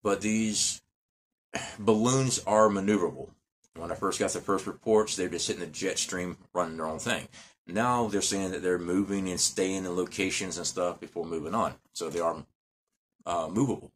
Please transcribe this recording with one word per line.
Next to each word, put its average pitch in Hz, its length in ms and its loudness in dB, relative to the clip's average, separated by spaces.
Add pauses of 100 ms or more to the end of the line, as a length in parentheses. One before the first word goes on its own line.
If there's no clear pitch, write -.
But 98 180 2
these 107 600 0 (960)
balloons 113 680 2
are 107 220 8
maneuverable. 95 600 0 (440)
When 85 160 -8
I - 40 -2
first 95 240 -2
got 98 100 2
the 90 100 -4
first 95 260 -2
reports, 107 500 2
they're 92 120 -2
just 85 200 -4
hitting 104 120 -2
the 85 80 -6
jet 85 320 -2
stream, 90 380 -4 (160)
running 82 240 -2
their 80 80 -4
own 78 140 -6
thing. 90 280 -2 (380)
Now 120 420 2
they're 98 140 0
saying 95 300 0
that 95 100 -4
they're 90 180 2
moving 95 480 0
and 87 120 -4
staying 95 440 0
in 90 140 -4
locations 92 600 -2
and 85 80 -6
stuff 87 360 -2
before 85 240 -8
moving 82 280 -6
on. 98 200 0 (180)
So 82 180 -6
they 85 120 -2
are, 80 240 -2 (800)
uh, 85 260 -2
movable. 113 440 0